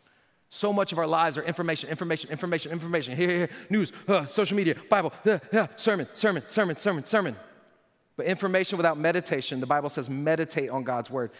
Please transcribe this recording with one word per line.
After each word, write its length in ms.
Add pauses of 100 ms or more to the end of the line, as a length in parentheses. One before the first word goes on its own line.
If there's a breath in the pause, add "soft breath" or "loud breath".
(520 soft breath)
So 200
much 200
of 80
our 80
lives 280
are 80
information, 460
information, 400
information, 420
information. 440
Here, 120
here, 120
here. 100 (220 loud breath)
News, 200 (160 loud breath)
uh, 200
social 280
media, 200 (120)
Bible, 240 (140)
uh, 140 (120)
uh, 240
sermon, 380
sermon, 320
sermon, 300
sermon, 300
sermon. 300 (800)
But 120
information 500
without 220
meditation, 600
the 60
Bible 240
says 180
meditate 600
on 140
God's 260
word. 300